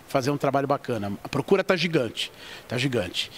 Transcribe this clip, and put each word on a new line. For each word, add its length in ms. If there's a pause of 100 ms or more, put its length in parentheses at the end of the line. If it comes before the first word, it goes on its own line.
fazer 240
um 60
trabalho 320
bacana. 420 (100)
A 60
procura 380
tá 100
gigante, 560 (340)
tá 120
gigante. 600